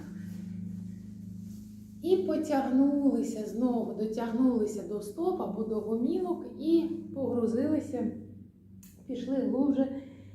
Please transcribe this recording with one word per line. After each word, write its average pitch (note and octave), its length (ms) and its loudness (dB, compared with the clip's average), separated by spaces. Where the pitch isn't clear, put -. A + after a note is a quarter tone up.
І F4+ 160 4
потягнулися C4 1300 2
знову, A3+ 480 0
дотягнулися A3 920 2
до G3+ 140 -4
стоп E4 400 0
або G#3 220 -2
до A3 160 -2
гомілок D#4 640 0
і D#4+ 300 4
погрузилися, A#3+ 960 2
пішли B3 280 -4
глубже C4 680 2